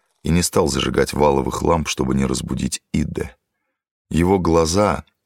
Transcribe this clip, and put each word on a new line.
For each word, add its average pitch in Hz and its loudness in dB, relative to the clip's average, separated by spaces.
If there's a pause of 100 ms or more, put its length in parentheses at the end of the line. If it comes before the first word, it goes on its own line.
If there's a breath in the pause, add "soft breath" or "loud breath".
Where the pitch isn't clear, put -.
(220)
и 76 -4
не 85 2
стал 87 0
зажигать 65 -2
валовых 69 2
ламп, 80 0
чтобы 65 -2
не 67 0
разбудить 64 -4 (100)
Иде. - -4 (760)
Его 87 2
глаза, 82 2 (200)